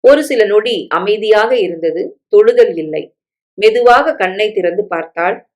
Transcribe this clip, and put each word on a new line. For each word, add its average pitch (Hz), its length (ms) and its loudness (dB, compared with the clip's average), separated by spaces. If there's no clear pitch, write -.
ஒரு 285 240 4
சில 247 200 0
நொடி 208 440 -2
அமைதியாக 214 680 0
இருந்தது. 170 680 -6
தொடுதல் 220 460 4
இல்லை. 156 400 -10
மெதுவாக 240 600 2
கண்ணை 202 380 -4
திறந்து 185 340 -4
பார்த்தாள். 170 680 -6